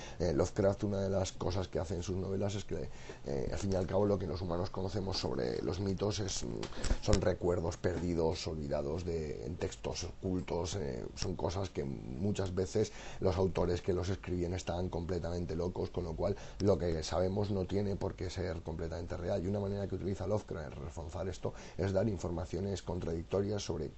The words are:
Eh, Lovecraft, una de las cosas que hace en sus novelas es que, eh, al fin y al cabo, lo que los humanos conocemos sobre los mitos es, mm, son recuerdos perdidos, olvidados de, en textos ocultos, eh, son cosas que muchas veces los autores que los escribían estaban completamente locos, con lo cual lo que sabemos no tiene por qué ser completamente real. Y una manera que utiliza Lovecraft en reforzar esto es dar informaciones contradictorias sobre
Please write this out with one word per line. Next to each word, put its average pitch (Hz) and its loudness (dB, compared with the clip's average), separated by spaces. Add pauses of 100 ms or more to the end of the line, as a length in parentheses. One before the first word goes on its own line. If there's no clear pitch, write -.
(200)
Eh, 87 4
Lovecraft, 98 4
una 101 0
de 95 2
las 95 2
cosas 90 0
que - -2
hace - -2
en 87 -2
sus 92 -2
novelas 95 0
es 104 -4
que, - -4 (360)
eh, 67 0
al - -2
fin 98 0
y - 4
al 92 2
cabo, 101 4
lo 101 4
que 95 -2
los 80 -2
humanos 87 0
conocemos 95 -2
sobre 60 0
los 87 0
mitos 98 0
es, 92 -2
mm, - 0
son 101 8
recuerdos 87 2
perdidos, 85 2
olvidados 76 -2
de, 76 -4
en 85 -4
textos - -4
ocultos, 90 -2
eh, 65 -2 (120)
son 95 -2
cosas 90 -2
que 73 -2
muchas 69 -2
veces 95 2 (280)
los 92 4
autores 87 2
que 95 2
los 87 0
escribían 90 0
estaban 90 -2
completamente 85 -2
locos, 90 0
con 90 -2
lo 82 -4
cual 87 2 (240)
lo 98 6
que 82 2
sabemos 95 2
no 95 2
tiene 101 2
por 95 -2
qué 90 -4
ser 87 -2
completamente 82 -4
real. 87 0
Y 85 -2
una 101 0
manera 98 -2
que 95 -2
utiliza 90 -2
Lovecraft 85 -2
en 69 -6
reforzar 85 -6
esto - -4 (240)
es 95 2
dar 104 4
informaciones 90 -2
contradictorias 90 0
sobre 76 -2